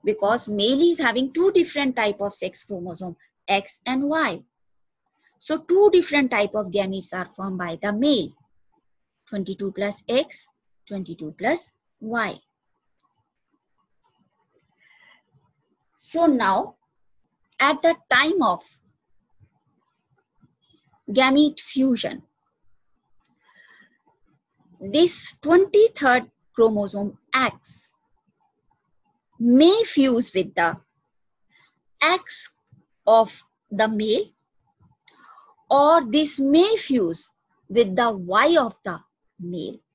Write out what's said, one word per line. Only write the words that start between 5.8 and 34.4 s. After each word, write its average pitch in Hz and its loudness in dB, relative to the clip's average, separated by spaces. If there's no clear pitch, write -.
different 285 2
type 208 -2
of 202 -6
gametes 190 -6
are 180 -8
formed 190 -10
by 170 -8
the 208 -4
male, 220 -2
twenty-two 196 -8
plus 202 -8
X, - -4
twenty-two 165 -12
plus 269 -6
Y. 220 -6
So 339 -2
now, 233 2
at 285 2
the 330 2
time 302 2
of - -2
gamete 269 4
fusion, - -2
this 285 0
twenty-third 359 4
chromosome 208 0
X - -6
may 302 6
fuse 262 0
with 185 -4
the 170 0
X - -4
of 220 4
the 214 0
male, 220 -2